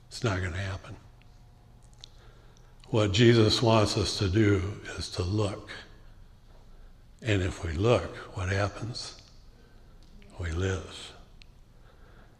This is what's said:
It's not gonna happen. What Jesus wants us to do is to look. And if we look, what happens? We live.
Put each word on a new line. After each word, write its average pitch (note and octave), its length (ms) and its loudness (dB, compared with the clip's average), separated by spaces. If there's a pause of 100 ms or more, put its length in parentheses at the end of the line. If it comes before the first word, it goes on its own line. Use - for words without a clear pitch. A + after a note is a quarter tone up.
It's - 140 -14
not F#2+ 200 -2
gonna F2+ 140 -6
happen. G2 400 -8 (1900)
What G#2 220 2
Jesus A2+ 500 6
wants A2+ 340 4
us G2 220 -2
to G2+ 100 0
do G2+ 320 4 (380)
is - 120 -10
to - 120 -6
look. G2+ 480 -4 (1500)
And G2+ 180 2
if F2+ 240 -4
we E2 80 -6
look, G2 440 2 (200)
what F#2+ 120 -4
happens? G2+ 680 -4 (1300)
We F2 100 -6
live. F#2 640 -4 (1300)